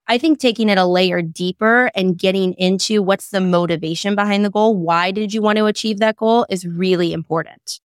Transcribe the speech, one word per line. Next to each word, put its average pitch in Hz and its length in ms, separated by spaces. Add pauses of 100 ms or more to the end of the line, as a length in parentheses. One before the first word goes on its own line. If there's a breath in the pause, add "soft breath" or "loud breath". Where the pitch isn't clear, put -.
I 233 100
think 302 220
taking 226 300
it 202 80
a 185 80
layer 180 360
deeper 202 720
and 185 220
getting 190 360
into 190 480
what's 196 280
the 202 100
motivation 175 760
behind 202 280
the 208 60
goal, 214 260
why 170 360
did 202 220
you 220 80
want 214 160
to 214 80
achieve 214 340
that 220 180
goal, 226 320
is 180 180
really 175 460
important. - 720